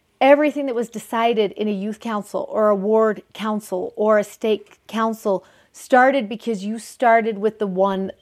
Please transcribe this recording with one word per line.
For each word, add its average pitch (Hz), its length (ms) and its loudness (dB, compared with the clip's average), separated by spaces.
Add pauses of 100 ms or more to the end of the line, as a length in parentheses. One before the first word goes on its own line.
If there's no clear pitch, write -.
(200)
everything 285 460 4
that 254 80 -4
was 226 140 -4
decided 226 640 0
in 214 160 -4
a 214 40 -2
youth 208 280 -6
council 214 500 -6
or 214 180 2
a 208 80 4
ward 214 460 0 (120)
council 208 640 -6
or 214 220 2
a 208 60 0
stake - 640 -4
council 220 580 -2 (280)
started 262 560 2
because 214 360 -6
you 220 140 -6
started 226 600 0
with 214 200 -2
the 214 80 -2
one 190 440 -2 (120)